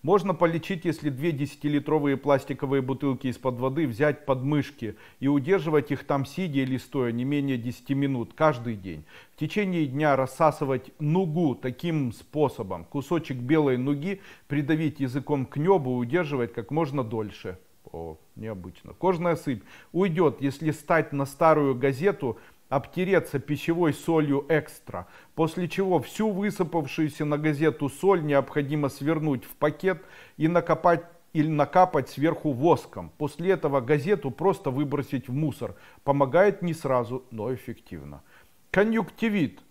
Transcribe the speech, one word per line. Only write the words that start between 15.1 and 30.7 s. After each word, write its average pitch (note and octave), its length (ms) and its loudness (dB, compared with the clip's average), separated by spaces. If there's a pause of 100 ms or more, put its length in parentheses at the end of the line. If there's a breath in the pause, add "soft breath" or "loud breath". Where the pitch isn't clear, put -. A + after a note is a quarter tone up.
к - 140 -10
нёбу D#3 320 2
и B2 160 -2
удерживать C#3 480 -2
как A2+ 160 -8
можно C#3+ 340 -2
дольше. G#2+ 540 -8 (340)
О, E2 240 -12 (200)
необычно. G2 580 -12
Кожная E3+ 420 0
сыпь C3 280 -6 (280 loud breath)
уйдёт, E3+ 480 2
если C#3 300 -2
стать D#3 420 0
на C#3 140 -2
старую D3+ 480 4
газету, C3+ 640 0 (300 loud breath)
обтереться F3 720 0
пищевой D#3+ 520 0
солью C#3+ 560 0
экстра, D3 600 -4 (260 loud breath)
после D#3+ 320 -2
чего F#3 320 0
всю G#3+ 320 -2
высыпавшуюся E3 960 -2
на D3 120 0
газету D3+ 520 0
соль F#3 360 2
необходимо C#3+ 640 0
свернуть D3 540 -2
в - 140 -20
пакет F3 480 0 (320 loud breath)
и D3+ 100 0
накопать, E3+ 580 4 (280)